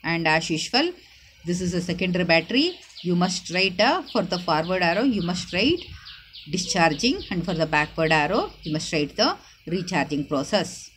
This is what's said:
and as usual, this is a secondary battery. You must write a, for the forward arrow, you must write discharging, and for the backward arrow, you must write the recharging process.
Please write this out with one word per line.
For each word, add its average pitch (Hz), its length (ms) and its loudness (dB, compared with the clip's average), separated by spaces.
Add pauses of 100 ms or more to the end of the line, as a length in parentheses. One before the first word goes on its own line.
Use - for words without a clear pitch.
and 165 240 0
as 160 220 2
usual, 247 420 0 (540)
this 175 160 -2
is 175 120 -2
a 175 80 0
secondary 180 420 -2
battery. 196 560 2 (220)
You 175 140 0
must 180 380 0
write 185 260 0
a, 294 320 4
for 214 120 0
the 180 160 -2
forward 175 420 0
arrow, 175 220 2
you 226 180 2
must 175 320 -4
write 269 280 2 (680)
discharging, 180 720 0 (100)
and 175 140 -2
for 190 80 -2
the 160 120 2
backward 156 460 2
arrow, 160 320 2 (180)
you 165 100 -6
must 156 220 -4
write 147 240 0
the 302 180 2 (320)
recharging 151 600 -2
process. 156 680 -2